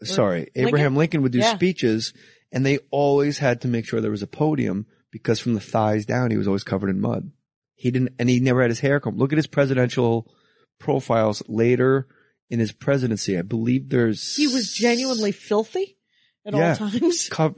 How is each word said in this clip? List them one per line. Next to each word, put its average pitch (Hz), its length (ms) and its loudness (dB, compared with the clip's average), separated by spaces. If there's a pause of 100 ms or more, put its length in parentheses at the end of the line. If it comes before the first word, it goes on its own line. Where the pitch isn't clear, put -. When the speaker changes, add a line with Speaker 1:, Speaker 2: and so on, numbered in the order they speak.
Speaker 1:
Or 110 40 -14
Speaker 2:
sorry, 95 340 0 (160)
Speaker 1:
Lincoln? 127 120 2
Speaker 2:
Abraham 147 280 2
Lincoln 160 280 2
would 123 100 0
do 123 60 2
Speaker 1:
Yeah. 226 160 2
Speaker 2:
speeches 135 580 0 (380)
and 131 140 0
they 139 140 2 (100)
always 143 480 2
had 123 240 0
to 127 60 -4
make 117 180 -2
sure 113 160 -2
there 110 80 -2
was 101 140 -4
a - 40 -10
podium 120 580 -2 (260)
because 113 280 -2
from 120 140 -2
the 107 60 0
thighs 107 460 0
down, 120 260 0
he 107 60 0
was 101 100 0
always 98 160 0
covered 98 260 -4
in 95 120 -2
mud. 117 300 -4 (440)
He 123 160 -4
didn't, 127 260 -2
and 123 120 0
he 123 100 4
never 127 220 2
had 117 100 2
his 113 80 -4
hair 143 200 0
combed. 101 200 -8
Look 135 140 0
at 151 40 2
his 156 100 0
presidential 123 840 0 (480)
profiles 117 680 0
later 123 600 2 (420)
in 117 100 -4
his 107 120 0
presidency. 113 640 -2
I 85 40 -2
believe 120 480 -2
there's 117 460 0
Speaker 1:
He 294 120 0
was 240 260 -2
genuinely 233 580 0
filthy 220 640 -4 (480)
at 208 80 -10
all 147 60 2
Speaker 2:
Yeah. 165 160 4
Speaker 1:
times? 233 540 -2
Speaker 2:
Co-, 160 280 0